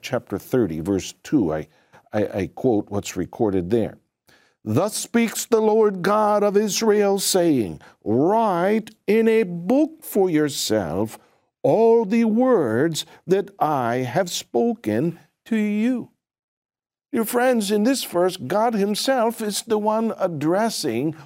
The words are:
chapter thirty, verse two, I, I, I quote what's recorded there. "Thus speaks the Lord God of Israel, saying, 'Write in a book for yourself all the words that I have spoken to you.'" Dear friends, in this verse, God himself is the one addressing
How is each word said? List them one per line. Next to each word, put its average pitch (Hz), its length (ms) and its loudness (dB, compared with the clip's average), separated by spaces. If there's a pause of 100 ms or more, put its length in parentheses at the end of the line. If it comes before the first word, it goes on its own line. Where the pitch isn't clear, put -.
chapter - 360 -6
thirty, 90 420 0
verse 90 340 -2 (100)
two, 98 300 0
I, 78 140 -6 (460)
I, 107 140 0
I 95 280 -4
quote 110 340 0
what's 101 280 -6
recorded 95 540 -2
there. 107 260 -2 (720)
"Thus 160 280 0
speaks - 500 -2
the 220 160 2
Lord 214 400 2
God 208 400 2
of 202 160 2
Israel, 208 640 2
saying, 139 600 0 (240)
'Write 196 920 0 (100)
in 220 220 2
a 220 160 4
book 190 580 0
for 190 260 0
yourself 110 920 -2 (420)
all 226 420 4
the 233 200 2
words 170 840 2 (220)
that 185 320 0
I 127 380 0
have 131 340 -2
spoken 170 880 -2 (260)
to 226 100 -4
you.'" 214 540 -2 (1040)
Dear 226 140 0
friends, 240 440 0
in 208 140 2
this 254 200 2
verse, 175 340 0
God 208 360 0
himself 220 680 0
is 208 220 -6
the 220 160 -2
one 214 400 0
addressing 160 960 -2 (120)